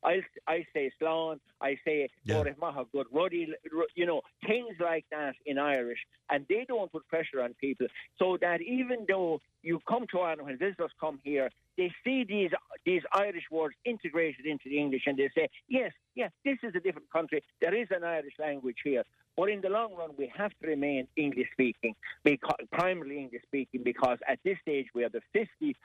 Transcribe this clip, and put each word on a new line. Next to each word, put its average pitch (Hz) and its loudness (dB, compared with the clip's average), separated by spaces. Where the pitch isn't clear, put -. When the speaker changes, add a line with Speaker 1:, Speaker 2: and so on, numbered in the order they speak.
Speaker 1:
I, 175 4
I 165 0
say 139 0
slán, 160 0
I 139 0
say 147 0
Speaker 2:
Yeah. 135 2
Speaker 1:
"Ora 143 0
maha 139 -4
good 135 -2
ruddy," 170 0
ru-, 160 0
you 175 0
know, 160 0
things 226 -2
like 165 0
that 147 -4
in 139 -2
Irish, 131 0
and 143 0
they 220 2
don't 214 -2
put 156 -10
pressure 151 0
on 120 -2
people, 131 0
so 185 4
that 175 2
even 247 -2
though 180 2
you 165 0
come 233 0
to 180 2
Ireland, 160 -2
when 135 -6
visitors 175 -2
come 151 -4
here, 139 0
they 180 2
see 254 2
these, 196 0
these 175 4
Irish 190 2
words 156 0
integrated 160 0
into 143 -4
the 143 0
English, 135 2
and 139 0
they 139 4
say, 160 4
"Yes, 240 0
yes, 226 -4
this 277 2
is 208 -6
a 180 0
different 165 -4
country. 156 0
There 170 2
is 233 0
an 180 0
Irish 160 -4
language 139 -4
here." 127 2
But 196 2
in 202 -2
the 190 0
long 214 0
run, 165 -6
we 135 -4
have 202 -2
to 156 -4
remain 143 0
English 135 0
speaking, 120 0
beca-, 147 2
primarily 165 0
English 123 -10
speaking, 131 -4
because 123 2
at 135 0
this 190 0
stage 139 -2
we 120 0
are 113 -2
the 117 -6
fifty, - 0